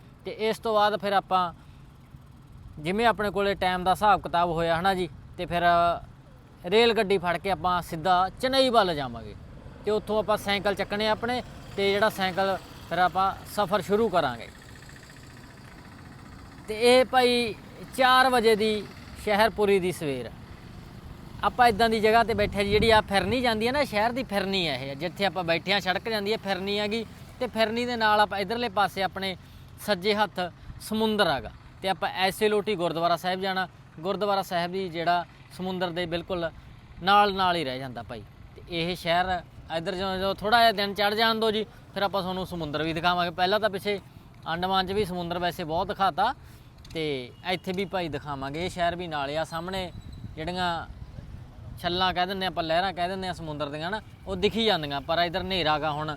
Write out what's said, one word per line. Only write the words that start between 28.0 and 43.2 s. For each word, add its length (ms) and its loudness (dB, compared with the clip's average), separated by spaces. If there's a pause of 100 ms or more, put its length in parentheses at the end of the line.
ਆਪਾਂ 180 2
ਇੱਧਰਲੇ 320 -2
ਪਾਸੇ 320 0
ਆਪਣੇ 340 -4 (500)
ਸੱਜੇ 280 2
ਹੱਥ 260 0 (400)
ਸਮੁੰਦਰ 500 2
ਹੈਗਾ 200 -4 (320)
ਤੇ 60 -2
ਆਪਾਂ 200 0 (100)
ਐਸੇ 300 2
ਲੋਟੀ 280 0
ਗੁਰਦੁਆਰਾ 400 2
ਸਾਹਿਬ 240 -2
ਜਾਣਾ। 280 -2 (320)
ਗੁਰਦੁਆਰਾ 420 0
ਸਾਹਿਬ 280 -2
ਵੀ 180 -4
ਜਿਹੜਾ 360 0 (320)
ਸਮੁੰਦਰ 340 -4
ਦੇ 160 -4
ਬਿਲਕੁਲ 440 -4 (520)
ਨਾਲ 320 6
ਨਾਲ 220 2
ਹੀ 80 -2
ਰਹਿ 140 -4
ਜਾਂਦਾ 240 -10
ਭਾਈ। 200 -12 (320)
ਤੇ 160 -20
ਇਹ 260 -2
ਸ਼ਹਿਰ 440 0 (360)
ਇੱਧਰ 180 -4
ਜਦੋਂ, 220 -2
ਜਦੋਂ 180 0
ਥੋੜ੍ਹਾ 260 2
ਜਿਹਾ 120 8
ਦਿਨ 220 -2
ਚੜ੍ਹ 200 2
ਜਾਣ 260 2
ਦਿਓ 100 4
ਜੀ, 140 0 (300)
ਫਿਰ 80 -4
ਆਪਾਂ 200 0
ਤੁਹਾਨੂੰ 240 -4
ਸਮੁੰਦਰ 360 -4
ਵੀ 100 -2
ਦਿਖਾਵਾਂਗੇ। 400 0